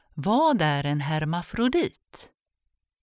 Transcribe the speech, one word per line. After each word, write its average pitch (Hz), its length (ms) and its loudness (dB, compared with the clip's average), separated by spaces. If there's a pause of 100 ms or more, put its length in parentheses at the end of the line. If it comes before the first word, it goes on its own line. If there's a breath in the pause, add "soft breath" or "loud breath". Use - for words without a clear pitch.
(140)
Vad 233 480 2
är 147 220 2
en 143 180 0
hermafrodit? 170 1300 -2 (720)